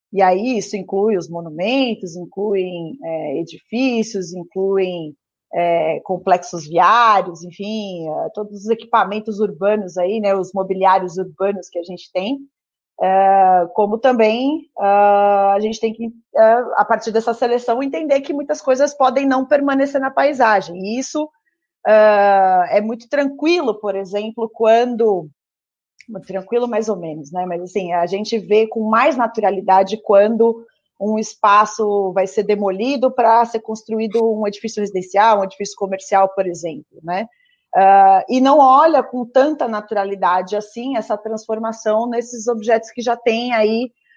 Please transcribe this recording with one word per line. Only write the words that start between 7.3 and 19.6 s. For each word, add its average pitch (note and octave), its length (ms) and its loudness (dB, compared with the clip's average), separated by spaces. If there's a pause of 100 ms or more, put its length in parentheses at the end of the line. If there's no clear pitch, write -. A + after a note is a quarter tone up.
enfim, G3 640 -10
é, D#3 280 -6
todos G3+ 300 -12
os G#3+ 40 -6
equipamentos A3 720 -4
urbanos F#3+ 580 -2
aí, F#3+ 240 -2
né, G3+ 140 0
os F#3 180 -4
mobiliários F#3+ 640 0
urbanos F#3 540 -6
que F3 80 -10
a E3+ 60 -8
gente F3+ 280 -16
tem, A3 280 -6 (600)
é, F#3+ 720 4
como G#3 240 0
também, B3+ 720 0 (100)
é, G3+ 60 -2
a G3+ 760 4
gente G#3+ 200 -4
tem A3 140 -4
que, A3+ 160 -10 (260)
é, A3 60 6 (320)
a G#3 100 2
partir G3 280 -2
dessa A3+ 200 0
seleção, A#3+ 480 -2
entender C#4 420 -2
que C#4+ 120 -8
muitas C#4+ 260 -6
coisas C#4 320 0
podem C4 320 0
não C4 220 0
permanecer C#4 540 0